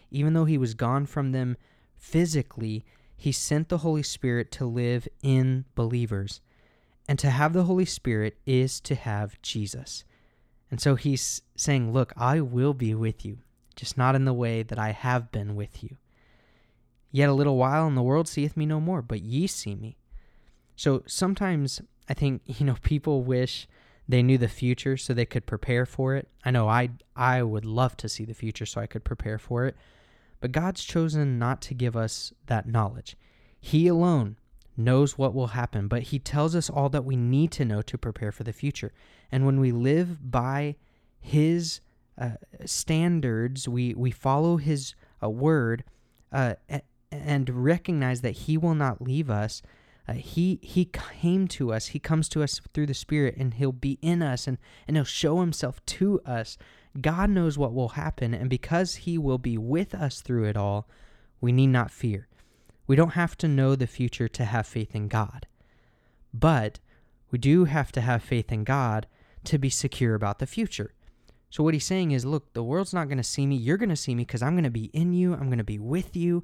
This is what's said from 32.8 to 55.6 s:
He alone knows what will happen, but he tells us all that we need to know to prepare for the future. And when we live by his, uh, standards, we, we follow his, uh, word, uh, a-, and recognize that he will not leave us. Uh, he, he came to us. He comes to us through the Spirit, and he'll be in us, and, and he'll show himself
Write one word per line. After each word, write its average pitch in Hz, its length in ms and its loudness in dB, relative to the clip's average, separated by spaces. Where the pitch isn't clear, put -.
He 160 280 4
alone 165 500 4
knows 127 420 4
what 135 160 2
will 127 140 0
happen, 110 400 -2
but 117 160 -2
he 139 160 -4
tells 156 360 0
us 165 140 0
all 139 200 0
that 139 160 -2
we 135 100 -2
need 131 360 2
to 143 140 -2
know 104 180 0
to - 140 -8
prepare 107 340 -6
for - 120 -10
the 110 100 -6
future. - 380 -6
And 131 140 2
when 135 140 4
we 127 120 4
live 139 600 0
by 135 440 -2
his, 160 600 2
uh, 120 140 -6
standards, 135 1040 0
we, 120 260 0
we 123 180 0
follow 156 460 2
his, 143 380 -2
uh, 110 60 0
word, 123 540 2
uh, 123 240 0
a-, 143 120 -6
and 143 380 -2
recognize 143 580 0
that 120 100 -2
he 151 260 -2
will 165 180 2
not 135 260 0
leave 135 280 -2
us. 107 320 -2
Uh, 110 60 -4
he, 165 500 -2
he 180 220 0
came 180 640 0
to 123 240 -2
us. 110 160 -4
He 147 120 -8
comes 160 300 0
to 156 120 -2
us - 180 -2
through 151 140 0
the 139 60 -2
Spirit, 143 440 -2
and 127 160 -2
he'll 135 180 0
be 131 300 -4
in 170 220 2
us, 131 240 -4
and, 127 100 -2
and 156 100 2
he'll 143 60 2
show 160 380 0
himself 147 460 -4